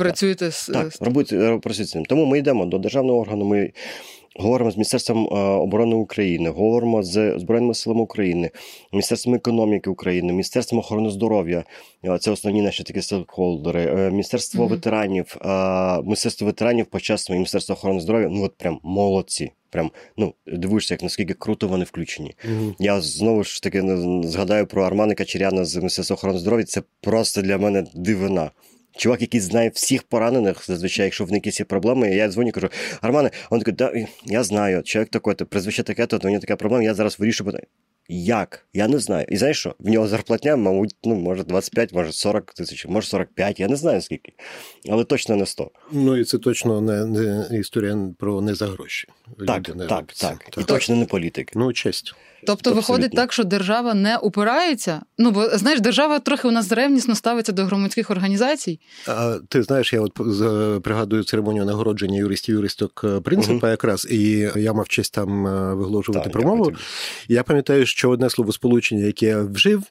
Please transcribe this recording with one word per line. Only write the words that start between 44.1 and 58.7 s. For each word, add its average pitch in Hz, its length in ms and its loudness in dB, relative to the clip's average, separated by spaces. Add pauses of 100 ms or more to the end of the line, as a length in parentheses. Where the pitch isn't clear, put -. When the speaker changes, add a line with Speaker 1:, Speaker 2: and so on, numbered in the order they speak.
Speaker 2:
Але 110 140 2
точно 117 320 0
не 101 100 2
сто. - 260 -8 (200)
Speaker 3:
Ну, 135 260 2
і 120 80 2
це 127 120 -2
точно 113 440 0
не, 107 240 0
не 107 540 -2
історія 104 380 -2 (220)
про 101 220 -2
не 104 140 0
за 107 120 -4
гроші. - 400 -10 (400)
Speaker 2:
Так, 104 120 0
Speaker 3:
Люди 87 200 -12
не 90 80 -6
Speaker 2:
так, - 120 -2
Speaker 3:
роблять - 160 -14
це. 98 120 -4
Speaker 2:
так. - 200 -8
І - 40 -18
Speaker 3:
Так. - 140 -4
Speaker 2:
точно 127 300 2
не 117 100 2
політики. 85 500 -4
Speaker 3:
Ну, 123 180 0
честь. - 400 -4 (340)
Speaker 1:
Тобто 208 40 0 (180)
Speaker 2:
Абсолютно. 220 120 2
Speaker 1:
виходить 247 340 0
так, 247 180 0
що 240 100 0
держава 202 500 0
не 208 240 2
упирається? 214 840 0 (160)
Ну, 233 140 6
бо, 214 260 2
знаєш, 247 240 4
держава 277 380 4
трохи 277 280 0
у 240 40 4
нас 196 200 0
ревнісно 247 440 4
ставиться 226 360 0
до 190 140 0
громадських 196 460 0
організацій. 196 680 0 (280)